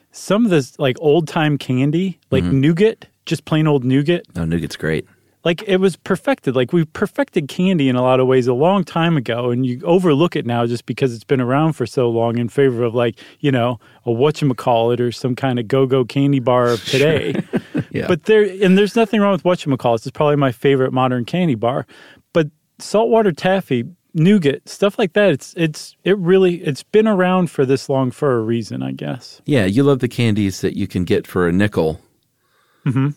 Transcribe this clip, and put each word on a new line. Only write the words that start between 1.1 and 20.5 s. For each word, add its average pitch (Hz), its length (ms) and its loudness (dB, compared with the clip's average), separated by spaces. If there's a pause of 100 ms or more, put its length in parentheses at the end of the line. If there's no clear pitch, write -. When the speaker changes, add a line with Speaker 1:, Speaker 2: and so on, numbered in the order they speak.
Speaker 1:
candy, 151 600 -2 (120)
like 131 140 0
Speaker 2:
Mm-hmm. 131 160 0
Speaker 1:
nougat, 170 460 2 (200)
just - 200 -6
plain 156 200 0
old 143 180 0
nougat. 143 380 0 (140)
Speaker 2:
Oh, 82 80 -4
nougat's 82 320 -4
great. 78 300 -4 (380)
Speaker 1:
Like, 165 220 -2
it 190 100 0
was 190 200 0
perfected. 175 600 -4
Like, 127 160 0
we 170 140 2
perfected 196 600 -4
candy 180 400 0
in 123 80 0
a 123 60 0
lot 131 180 2
of 131 60 2
ways 127 200 2
a 127 80 2
long 175 300 2
time 165 320 0
ago, 123 340 -4
and 127 160 -2
you 123 180 -6
overlook 170 520 2
it 139 100 -6
now 117 200 -2
just 120 200 -6
because 120 280 -4
it's 107 100 -16
been 135 160 0
around 143 340 0
for 113 120 -6
so 123 220 -2
long 117 300 -2
in 117 100 -4
favor 127 340 0
of, 117 120 -2
like, 120 240 -2 (220)
you 143 120 0
know, 123 260 0 (280)
a 117 40 -2
whatchamacallit 120 880 0
or 120 120 -2
some 123 240 -4
kind 131 220 -2
of 110 100 -2
go-go 135 360 2
candy 139 360 0
bar 123 280 2
of 120 120 0
Speaker 2:
<laughs> - 40 -16
Sure. 131 160 -2
Speaker 1:
today. 151 420 0 (480)
Speaker 2:
Yeah. - 180 -6
Speaker 1:
But 175 160 -2
there, 214 180 4 (220)
and 185 140 6
there's 208 180 0
nothing 226 240 2
wrong 202 120 2
with 170 120 -2
whatchamacallits. 135 600 0
It's 131 40 -10
probably 147 260 0
my 143 160 2